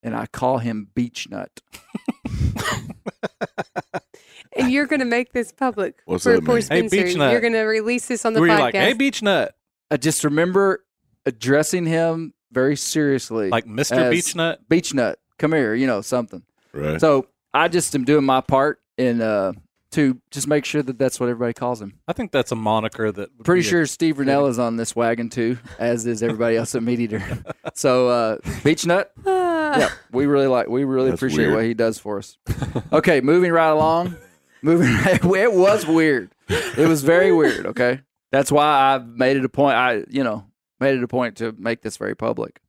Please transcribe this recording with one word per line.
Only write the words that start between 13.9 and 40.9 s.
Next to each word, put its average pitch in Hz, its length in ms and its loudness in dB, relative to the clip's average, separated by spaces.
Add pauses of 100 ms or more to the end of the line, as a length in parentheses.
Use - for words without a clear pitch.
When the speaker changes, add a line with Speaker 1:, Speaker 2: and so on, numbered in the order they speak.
Speaker 1:
as 127 160 2
Speaker 4:
Beech 170 260 0
Nut? 165 320 -2
Speaker 1:
Beech 170 240 2
Nut, 120 260 -2 (200)
come 156 160 0
here, 117 200 2
you 131 120 0
know, 107 160 -2
something. 117 400 -6 (320)
Speaker 3:
Right. 76 260 -4
Speaker 1:
So 143 280 2 (260)
I 160 140 4
just 165 260 -2
am 131 100 -2
doing 143 200 4
my 131 180 2
part 139 380 0 (180)
in, 120 240 0
uh, 101 300 0 (400)
to 131 280 0 (100)
just 135 160 -8
make 147 200 0
sure 151 160 -2
that 127 160 -8
that's 131 200 0
what 123 120 -2
everybody 117 240 -4
calls 123 260 -6
him. 101 260 -16
Speaker 4:
I 165 60 -6
think 214 180 -8
that's 127 220 -2
a 117 40 -4
moniker 110 540 -2
that 101 280 -10
would 113 60 -20
Speaker 1:
Pretty 175 180 2
Speaker 4:
be - 40 0
a 202 40 -2
Speaker 1:
sure 165 160 2
Steve 156 300 -2
Speaker 4:
good 139 100 -2
Speaker 1:
Rennell 139 220 2
is 120 100 -2
on 117 180 -2
this 113 180 -6
wagon 117 360 -2
too, 120 260 -2 (220)
as 117 280 -2
is 113 160 -4
everybody 113 360 0
else 113 160 -4
at 120 80 -2
MeatEater. 113 680 -4
<laughs> - 260 -12
So, 127 360 2
uh, 113 260 0 (280)
Beech 160 200 2
Nut, 175 260 0 (140)
Speaker 2:
Ah. 349 540 0
Speaker 1:
yeah, - 120 2 (200)
we 139 160 0
really 139 200 2
like, 127 220 0
we 131 160 -2
really 131 240 0
Speaker 3:
That's - 140 -2
Speaker 1:
appreciate 113 240 0
Speaker 3:
weird. - 100 2
Speaker 1:
what 113 80 0
he 117 80 -2
does 113 260 -2
for 104 200 -8
us. - 180 -16 (300)
<laughs> - 260 -6
Okay, 156 300 4
moving 170 280 4
right 165 200 4
along. 165 440 2 (500)
Moving 151 300 4
right, 180 300 2
<laughs> - 0 -
it 196 280 2
was 196 340 4
weird. 156 440 2 (180)
It - 380 0
was 156 160 2
very 165 300 4
weird. 147 340 2
Okay, 123 340 -2 (300)
that's 139 220 0
why 143 420 4
I've 123 120 -6
made 127 300 0
it 131 80 0
a 123 40 -4
point. 139 280 2
I, 120 320 0
you 139 140 -4
know, 107 240 -4 (320)
made 135 160 2